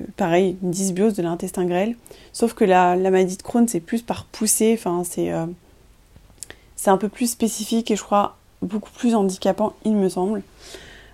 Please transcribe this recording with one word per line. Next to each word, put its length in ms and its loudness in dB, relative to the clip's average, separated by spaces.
pareil, 460 2
une 80 -2
dysbiose 440 0
de 80 -4
l'intestin 420 -4
grêle. 320 0
Sauf 220 0
que 100 2
la, 320 6
la 140 2
maladie 260 2
de 60 -18
Crohn, 240 2
c'est 140 -2
plus 220 -6
par 240 -6
poussée, 520 2
enfin, 260 -2
c'est, 280 -4
euh, 140 -2
c'est 140 0
un 80 4
peu 100 -2
plus 220 -4
spécifique 600 -2
et 60 2
je 60 -6
crois 340 0
beaucoup 300 -8
plus 240 0
handicapant, 580 0
il 100 2
me 140 2
semble. 320 -4